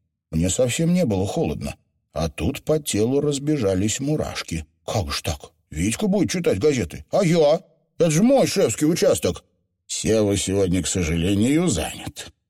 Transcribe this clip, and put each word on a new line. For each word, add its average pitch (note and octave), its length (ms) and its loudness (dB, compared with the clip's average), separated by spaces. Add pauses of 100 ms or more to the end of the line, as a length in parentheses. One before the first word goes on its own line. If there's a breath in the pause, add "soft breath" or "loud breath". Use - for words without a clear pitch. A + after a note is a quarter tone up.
(300)
мне E2 200 0
совсем C3 420 0
не F3+ 120 2
было G2 220 0
холодно. C#2+ 500 -4 (360)
А D#2+ 160 -4
тут - 340 -6
по D#3 160 0
телу B2+ 420 0
разбежались C3+ 800 0
мурашки. A2+ 680 -6 (180)
«Как E2 280 -4
же - 100 -6
так? - 300 -8 (180)
Витька F#2+ 380 -2
будет F#3+ 220 2
читать D#3+ 280 -2
газеты. A2 520 -2
А F#3+ 140 2
я? D#3+ 360 4 (380)
Это E3 120 4
же D#3 120 2
мой B3 240 6
шефский D#3 400 0
участок». - 580 0 (420)
«Сева G#2 500 0
сегодня, F#2+ 460 0
к - 60 -6
сожалению, G2 800 0
занят», - 640 -6 (160)